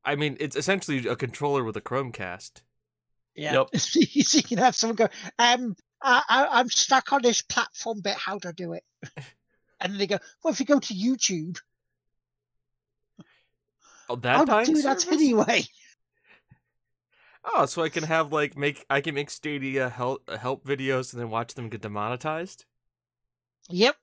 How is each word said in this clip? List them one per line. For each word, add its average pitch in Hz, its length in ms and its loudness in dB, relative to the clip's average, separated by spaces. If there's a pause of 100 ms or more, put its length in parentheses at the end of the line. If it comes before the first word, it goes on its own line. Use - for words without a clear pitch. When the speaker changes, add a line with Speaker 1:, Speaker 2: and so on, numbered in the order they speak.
Speaker 1:
I 147 120 0
mean, 147 220 -2
it's 143 160 -4
essentially 147 540 -2
a 120 80 -2
controller 139 480 -2
with 107 140 -6
a - 20 -6
Chromecast. 110 800 -8 (760)
Speaker 2:
Yeah. 151 380 0
Speaker 3:
Yep. - 20 -10
Speaker 2:
<laughs> 151 60 2
So - 200 0
you - 420 4
can 220 160 -4
have 240 180 4
someone 226 200 -2
go, 226 120 4 (300)
"Um, 240 360 2 (280)
I, 269 260 4
I, 269 200 4 (120)
I'm 247 80 2
stuck - 460 2
on 277 80 4
this 233 180 4
platform 226 640 -4
bit. 196 160 -2
How 196 200 -6
do 180 120 -8
I - 20 -12
do 170 220 -8
it?" 175 100 -12 (320)
<laughs> 135 80 -18 (580)
And 190 120 -4
then 196 40 -8
they 196 80 0
go, 190 120 0 (260)
"Well, 320 80 4
if 202 80 -2
you 285 60 0
go 285 120 6
to - 160 -4
YouTube." 185 640 -2 (2500)
Speaker 1:
Oh, 120 60 -4
that 123 200 2
Speaker 2:
I'll 302 80 6
Speaker 1:
time 233 220 4
Speaker 2:
do 302 160 2
that 269 180 0
Speaker 1:
service? 349 220 0
Speaker 2:
anyway. 220 420 4 (1800)
Speaker 1:
Oh, - 220 2
so 165 180 -4
I 160 60 0
can 156 160 -4
have, 160 300 0
like, 147 200 0
make, 143 360 -4
I 143 100 2
can 151 140 -6
make 143 160 -4
Stadia 135 580 -4
help, 127 400 -6
help 123 380 -6
videos 135 480 -2
and 120 80 -8
then 117 80 -8
watch 113 240 -4
them 117 160 -10
get 110 100 -10
demonetized? 123 840 -6 (1040)
Speaker 2:
Yep. 208 320 4